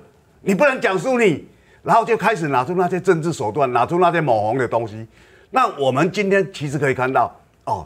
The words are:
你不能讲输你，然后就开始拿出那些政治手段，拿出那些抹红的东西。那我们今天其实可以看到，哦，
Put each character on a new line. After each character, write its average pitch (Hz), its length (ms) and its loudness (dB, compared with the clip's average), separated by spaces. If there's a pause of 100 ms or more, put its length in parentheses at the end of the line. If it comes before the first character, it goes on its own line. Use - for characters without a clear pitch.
(420)
你 196 140 0
不 294 100 4
能 254 160 2
讲 196 160 0
输 247 200 -2
你， 175 300 2 (360)
然 165 120 2
后 226 80 4
就 233 140 0
开 214 180 0
始 165 120 -4
拿 131 180 2
出 165 100 -6
那 180 140 0
些 180 100 -4
政 175 220 2
治 165 100 -2
手 - 200 -4
段， 135 200 0
拿 123 140 2
出 170 140 -2
那 175 120 4
些 165 80 0
抹 127 220 2
红 110 160 -2
的 123 100 0
东 117 200 -2
西。 110 200 -14 (440)
那 262 160 2 (120)
我 262 120 2
们 190 200 0
今 196 180 -2
天 196 220 2
其 147 160 -8
实 139 100 -4
可 143 120 0
以 131 40 2
看 127 180 -2
到， 123 220 0 (300)
哦， 98 220 -6